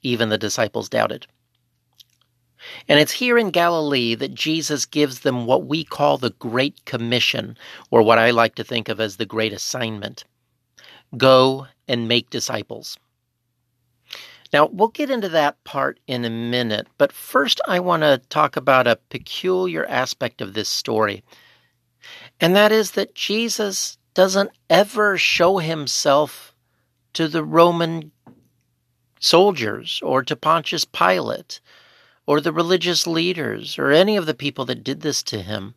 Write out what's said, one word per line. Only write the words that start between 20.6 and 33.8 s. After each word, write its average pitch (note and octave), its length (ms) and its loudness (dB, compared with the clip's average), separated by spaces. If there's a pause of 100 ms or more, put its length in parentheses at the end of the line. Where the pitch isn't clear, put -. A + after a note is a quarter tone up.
story, G#2+ 540 -4 (1160)
and F3 160 2
that G#3 160 4
is A3 200 0
that G3+ 220 -6
Jesus G#3+ 840 -6 (160)
doesn't F#3+ 380 2 (180)
ever G3+ 480 2
show F#3 420 2
himself D3+ 960 0 (600)
to E3 160 -2
the D#3 160 -2
Roman E3 680 4 (1120)
soldiers D3 840 0
or C3 220 0
to D3+ 100 -6
Pontius D#3+ 500 -2
Pilate - 760 -2 (680)
or D3 140 2
the D#3+ 120 -4
religious E3+ 540 -2
leaders E3 720 -4
or C#3 140 2